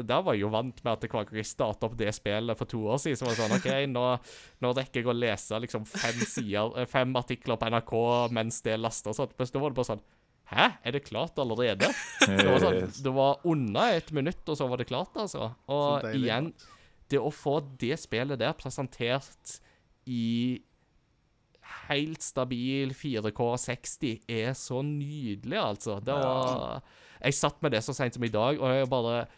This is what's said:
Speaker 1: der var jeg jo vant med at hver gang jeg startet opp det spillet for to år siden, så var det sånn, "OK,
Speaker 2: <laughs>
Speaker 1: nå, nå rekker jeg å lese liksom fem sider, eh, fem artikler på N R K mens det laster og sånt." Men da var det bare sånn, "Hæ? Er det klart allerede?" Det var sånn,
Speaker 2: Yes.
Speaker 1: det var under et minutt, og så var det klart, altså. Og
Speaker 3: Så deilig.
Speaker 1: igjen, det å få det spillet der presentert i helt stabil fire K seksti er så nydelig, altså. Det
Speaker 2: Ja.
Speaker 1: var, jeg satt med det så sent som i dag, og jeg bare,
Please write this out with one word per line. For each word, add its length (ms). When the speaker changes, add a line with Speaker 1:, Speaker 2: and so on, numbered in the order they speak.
Speaker 1:
der 160
var 120
jeg 80
jo 80
vant 340
med 80
at 80
hver 240
gang 100
jeg 120
startet 360
opp 140
det 180
spillet 420
for 100
to 200
år 140
siden, 160
så 80
var 100
det 60
sånn, 160
"OK, 300
Speaker 2:
<laughs> 20
Speaker 1:
nå, 320
nå 160
rekker 260
jeg 40
å 120
lese 400
liksom 280
fem 340
sider, 580
eh, 60
fem 300
artikler 440
på 80
N 80
R 60
K 500
mens 300
det 180
laster 320
og 60
sånt." 220
Men 120
da 80
var 120
det 60
bare 200
sånn, 60
"Hæ? 320
Er 80
det 140
klart 320
allerede?" 400
Det 180
var 140
sånn, 240
Speaker 2:
Yes. 180
Speaker 1:
det 140
var 300
under 500
et 180
minutt, 360
og 100
så 100
var 80
det 120
klart, 260
altså. 400
Og 340
Speaker 3:
Så 100
deilig. 140
Speaker 1:
igjen, 260
det 100
å 140
få 240
det 200
spillet 400
der 160
presentert 1040
i 540
helt 340
stabil 760
fire 380
K 260
seksti 540
er 300
så 240
nydelig, 800
altså. 420
Det 120
Speaker 2:
Ja. 60
Speaker 1:
var, 600
jeg 120
satt 280
med 100
det 120
så 100
sent 200
som 100
i 40
dag, 320
og 140
jeg 160
bare, 360